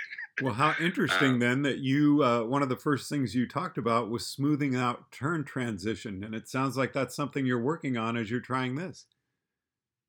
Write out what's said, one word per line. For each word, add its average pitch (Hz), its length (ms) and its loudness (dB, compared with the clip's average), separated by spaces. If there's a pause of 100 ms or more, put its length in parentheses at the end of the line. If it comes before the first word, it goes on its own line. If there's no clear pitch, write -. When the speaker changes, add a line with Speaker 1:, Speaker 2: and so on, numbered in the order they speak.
(400)
Speaker 1:
Well, 131 140 0
how 147 240 2
interesting 151 540 2
Speaker 2:
Um, 127 80 2
Speaker 1:
then 123 220 4
that 135 160 0
you, 147 440 6
uh, 120 220 4
one 135 180 2
of 135 60 0
the 127 80 0
first 143 320 0
things 131 260 -2
you 123 140 0
talked 175 280 -6
about 117 320 2
was 117 160 -4
smoothing 143 520 0
out 123 340 -2
turn 156 340 -4
transition, 107 800 -6
and 110 100 -10
it 110 160 -10
sounds 131 280 -2
like 131 160 0
that's 135 240 -4
something 139 280 -4
you're 123 160 2
working 135 360 -2
on 117 200 -2
as 110 140 -2
you're 123 100 -2
trying 127 360 -4
this. 170 300 -10 (1040)